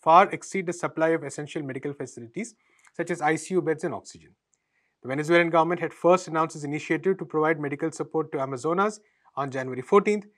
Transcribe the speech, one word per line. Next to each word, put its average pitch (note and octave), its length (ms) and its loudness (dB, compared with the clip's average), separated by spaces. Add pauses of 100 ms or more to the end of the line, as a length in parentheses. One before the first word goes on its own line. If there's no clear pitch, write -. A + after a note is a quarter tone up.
far F3 300 8
exceed F3 360 -6
the F3 60 -6
supply D#3+ 360 -2
of E3 160 0
essential D3 380 -8
medical C3+ 300 -6
facilities B2 640 -12 (420)
such E3+ 140 -6
as F3 100 -4
I D#3 160 2
C D#3 180 -8
U F3 80 2
beds D#3 220 -2
and D3+ 100 -4
oxygen. E2+ 360 -16 (720)
The A#2+ 60 -10
Venezuelan D#3 400 4
government E3 320 2
had D#3+ 140 -6
first F3+ 340 4
announced D#3+ 280 -2
its D3 80 -10
initiative D#3 520 -2
to F3+ 80 -10
provide D#3 340 0
medical D3 320 -4
support D3+ 420 -4
to D3 80 -4
Amazonas D#3 600 -2 (340)
on C#3 160 -4
January C3 300 -6
fourteenth. G3+ 460 4 (120)